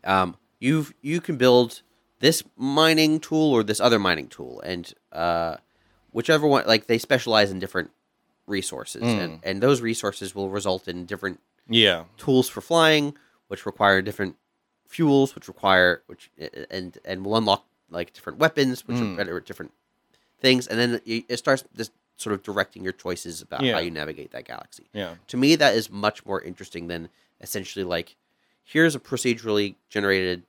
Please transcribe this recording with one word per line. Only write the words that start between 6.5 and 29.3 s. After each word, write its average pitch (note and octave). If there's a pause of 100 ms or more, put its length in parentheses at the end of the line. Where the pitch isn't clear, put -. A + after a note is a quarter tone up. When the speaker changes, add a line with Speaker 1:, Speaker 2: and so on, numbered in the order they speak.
Speaker 1:
like, A2+
they A#2
specialize A2
in F#2
different F#2 (560)
resources, -
and, G2
Speaker 2:
Mm. E2
Speaker 1:
and F#2+
those C3
resources G#2+
will G2
result G2
in F2+
different F#2+ (300)
Speaker 2:
Yeah. G2 (120)
Speaker 1:
tools C3
for -
flying, D#3 (320)
which -
require G2
different G2 (520)
fuels, C#3
which -
require, F#2
which, - (400)
and, F#2
and F#2+
will G#2
unlock, G#2 (240)
like, F2
different -
weapons, C#3
which A#2+
Speaker 2:
Mm. G#2+
Speaker 1:
are F2
better F2+
at -
different - (680)
things, B2+
and A2+
then A#2+
it, A2+
it A#2+
starts C3+ (100)
this A2 (260)
sort G#2+
of F#2+
directing F#2+
your F#2
choices F2
about -
Speaker 2:
Yeah. B2
Speaker 1:
how D#2+
you E2+
navigate D2+
that B1+
galaxy. -
Speaker 2:
Yeah. F2+ (120)
Speaker 1:
To B2
me, C#3+
that C#3
is A2
much G2+
more F#2+
interesting F2
than E2+ (300)
essentially, G2
like, E2+ (480)
here's D#3+
a B2
procedurally A2 (140)